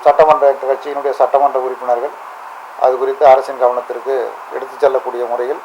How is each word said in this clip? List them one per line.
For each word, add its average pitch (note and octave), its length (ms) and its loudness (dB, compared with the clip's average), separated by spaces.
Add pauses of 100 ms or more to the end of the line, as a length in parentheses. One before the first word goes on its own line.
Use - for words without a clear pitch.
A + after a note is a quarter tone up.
சட்டமன்ற D3 480 6
கட்சியினுடைய C#3 580 -4
சட்டமன்ற C#3 480 2
உறுப்பினர்கள் B2+ 520 -4 (680)
அது B2+ 180 2
குறித்து C3+ 280 0
அரசின் C3+ 360 4
கவனத்திற்கு B2 680 -2 (260)
எடுத்துச் C3+ 240 -10
செல்லக்கூடிய B2 460 0
முறையில் B2 400 -4